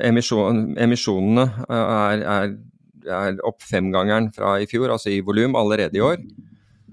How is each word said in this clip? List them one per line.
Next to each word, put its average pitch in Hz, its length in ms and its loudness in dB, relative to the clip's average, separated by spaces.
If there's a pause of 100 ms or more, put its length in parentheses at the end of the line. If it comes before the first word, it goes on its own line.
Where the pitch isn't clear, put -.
emisjon-, 110 720 2
emisjonene, 117 680 2 (160)
eh, 113 340 -2
er, 104 280 0
er, 101 320 -2 (500)
er 95 380 -4
opp - 180 -4
femgangeren 101 720 0
fra 98 260 0
i 104 120 -4
fjor, 120 240 0
altså 107 180 -4
i 98 80 0
volum, 107 360 0
allerede 104 420 0
i 107 60 2
år. 170 180 0 (720)